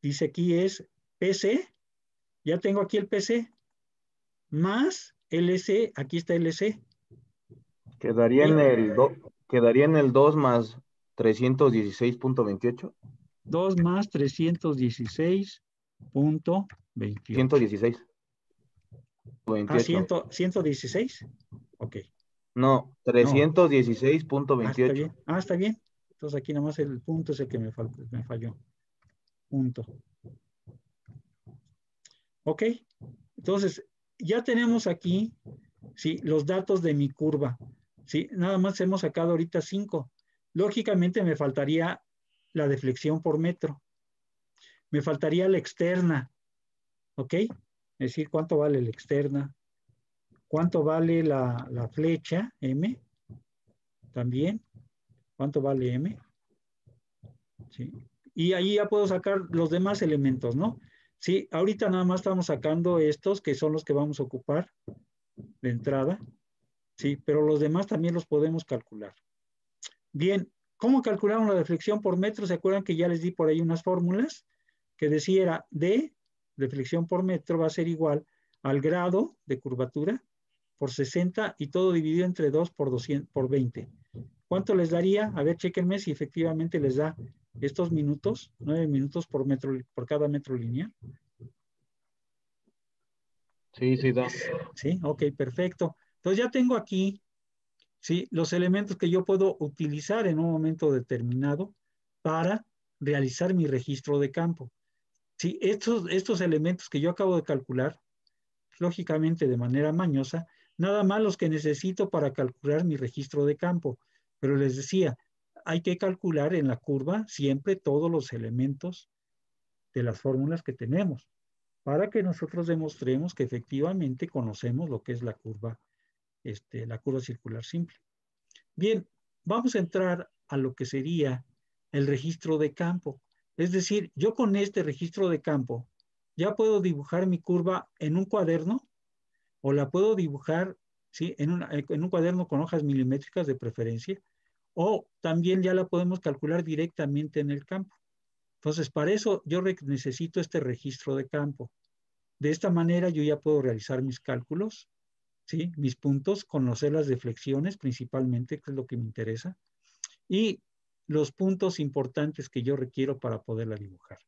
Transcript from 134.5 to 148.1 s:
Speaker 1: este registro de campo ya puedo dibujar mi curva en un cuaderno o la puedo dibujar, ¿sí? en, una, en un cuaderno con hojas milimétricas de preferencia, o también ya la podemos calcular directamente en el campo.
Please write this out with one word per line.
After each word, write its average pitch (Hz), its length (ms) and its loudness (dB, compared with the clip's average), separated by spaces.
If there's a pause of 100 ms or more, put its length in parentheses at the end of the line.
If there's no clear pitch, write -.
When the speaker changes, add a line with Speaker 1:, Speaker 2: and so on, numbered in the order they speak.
Speaker 1:
este 202 260 0
registro 170 460 -2
de 165 140 0
campo 127 440 -2 (500)
ya 196 180 0
puedo 220 260 2
dibujar 175 460 -2
mi 180 120 0
curva 175 600 -2
en 156 180 -2
un 190 80 2
cuaderno 185 640 0 (720)
o 139 140 0
la 139 160 0
puedo 208 240 2
dibujar, 170 640 -2 (320)
¿sí? 170 260 -6
en, 147 140 0
una, 175 200 -2
en 147 320 -4
un 180 60 -2
cuaderno 180 400 0
con 143 140 0
hojas 160 200 -2
milimétricas 139 640 -2
de 135 100 -2
preferencia, 117 640 -6 (540)
o 190 360 -2 (120)
también 175 420 2
ya 185 120 2
la 185 140 0
podemos 180 320 0
calcular 156 420 -2
directamente 151 800 -2
en 143 100 -2
el 143 160 -6
campo. 190 300 -8 (640)